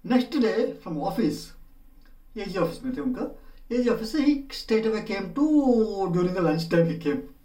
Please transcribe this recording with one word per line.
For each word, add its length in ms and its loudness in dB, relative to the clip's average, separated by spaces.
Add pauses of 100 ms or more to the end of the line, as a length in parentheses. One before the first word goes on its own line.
नेक्स्ट 320 2
डे 480 0
from 140 -6
office, 360 0 (1000)
एजी 200 -6
ऑफिस 260 -2
में 120 -4
थे 40 -6
उनका, 380 -4 (340)
एजी 160 2
ऑफिस 240 -2
से 100 0
ही 300 2
straight 380 0
away 160 -2
came 260 -6
to 160 2 (580)
during 220 2
the 120 -2
lunch 240 2
time 220 4
he 140 -2
came। 200 -2 (240)